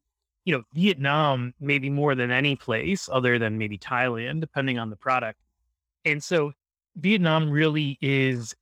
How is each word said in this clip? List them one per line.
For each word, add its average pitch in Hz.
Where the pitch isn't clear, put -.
you 175
know, 123
Vietnam, 143
maybe 139
more 143
than 123
any 135
place 139
other 123
than 110
maybe 104
Thailand, 123
depending 135
on 113
the 107
product. 123
And 147
so 147
Vietnam 160
really 151
is 131